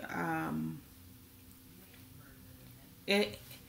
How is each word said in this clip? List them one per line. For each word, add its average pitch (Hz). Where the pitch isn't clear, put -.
am, 160
eh, 202